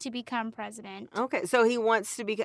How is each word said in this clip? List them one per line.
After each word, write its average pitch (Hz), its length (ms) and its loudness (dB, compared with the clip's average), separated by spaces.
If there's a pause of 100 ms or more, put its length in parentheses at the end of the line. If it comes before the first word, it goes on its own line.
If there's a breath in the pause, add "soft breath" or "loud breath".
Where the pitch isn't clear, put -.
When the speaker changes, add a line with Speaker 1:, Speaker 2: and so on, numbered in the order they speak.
Speaker 1:
to 269 100 -6
become 233 400 -4
president. 208 680 -12
Speaker 2:
Okay, 240 280 0
so 240 180 4
he 240 160 6
wants 220 380 2
to 240 80 -4
be, 208 200 -2